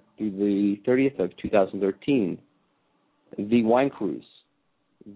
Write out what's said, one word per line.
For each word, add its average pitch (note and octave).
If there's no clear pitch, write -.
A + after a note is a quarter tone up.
through G#2+
the G2+
thirtieth C3+
of F2
two -
thousand G2
thirteen. G2
The A2+
wine B2
cruise, F2